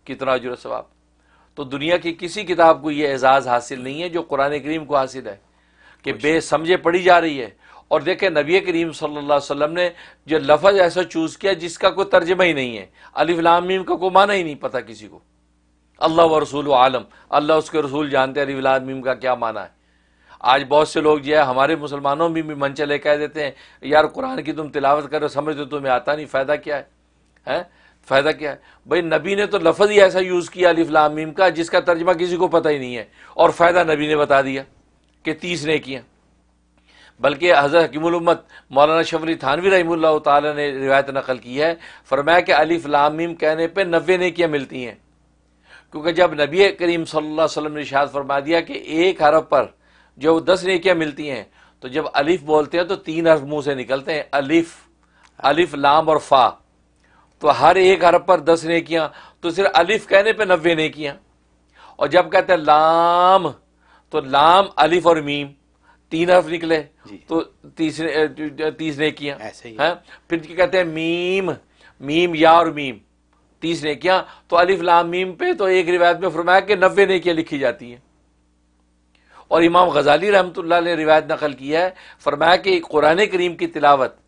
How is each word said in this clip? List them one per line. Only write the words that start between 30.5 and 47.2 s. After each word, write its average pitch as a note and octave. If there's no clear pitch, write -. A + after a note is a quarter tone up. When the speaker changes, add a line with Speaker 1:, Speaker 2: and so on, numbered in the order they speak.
Speaker 1:
الف E3
لام D3+
میم D#3
کا F#3
جس E3
کا F3+
ترجمہ E3+
کسی F3+
کو F3
پتہ D#3+
ہی D3
نہیں B2
ہے، G#2+
اور E3
فائدہ F3
نبی D3+
نے D#3
بتا C#3+
دیا C3+
کہ D#3
تیس D#3
نیکیاں۔ C3+
بلکہ C#3+
حضرت D3
حکیم D#3
الامت E3+
مولانا D3+
شفیع D#3+
علی D#3+
تھانوی D#3
رحمہ F3
اللہ D#3+
تعالی D3
نے C#3+
روایت C#3
نقل C3
کی B2
ہے، E3
فرمایا C#3+
کہ F3
الف D#3+
لام D3
میم E3
کہنے D#3+
پہ F3
نوے E3+
نیکیاں E3+
ملتی C3+
ہیں، G#2+
کیونکہ D#3
جب E3+
نبی D#3
کریم E3+
صلی D#3
اللہ D3+